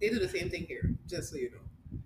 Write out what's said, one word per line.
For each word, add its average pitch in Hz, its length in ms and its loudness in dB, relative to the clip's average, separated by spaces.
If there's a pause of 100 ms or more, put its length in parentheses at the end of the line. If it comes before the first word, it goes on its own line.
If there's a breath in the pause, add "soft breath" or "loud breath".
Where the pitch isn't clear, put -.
They 208 80 4
do 233 100 4
the 185 80 4
same 180 220 0
thing 165 180 -2
here, - 260 2 (140)
just 160 240 -4
so 156 60 -6
you 123 140 0
know. - 540 -10